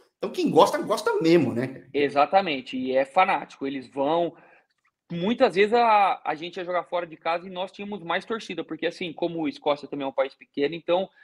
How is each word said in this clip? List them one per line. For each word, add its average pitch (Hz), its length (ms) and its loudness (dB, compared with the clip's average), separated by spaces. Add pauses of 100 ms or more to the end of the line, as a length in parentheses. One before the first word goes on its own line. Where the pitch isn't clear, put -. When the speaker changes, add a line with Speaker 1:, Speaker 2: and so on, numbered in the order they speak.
(180)
Speaker 1:
então - 140 -8
quem 330 180 -2
gosta, 294 280 6
gosta - 440 -2
mesmo, 160 320 4
né? 123 400 -6
Speaker 2:
Exatamente, 143 840 2
e 127 180 -2
é 135 100 4
fanático, 185 600 0
eles 135 220 -8
vão, 160 480 0 (760)
muitas 196 440 0
vezes 202 180 2
a, 214 520 4
a 151 100 -4
gente 170 220 -10
ia 185 80 -6
jogar 175 180 -4
fora 175 240 -4
de 156 80 -18
casa 170 320 -4
e 190 40 -14
nós 185 200 -8
tínhamos 202 320 -12
mais 180 220 -4
torcida, 190 380 -8
porque 160 240 -8
assim, 170 260 -6
como 165 320 -4
a 143 40 0
Escócia 143 380 -2
também 143 180 -6
é 135 40 -4
um 131 40 -12
país 135 220 -2
pequeno, 147 400 -4
então 175 340 0 (140)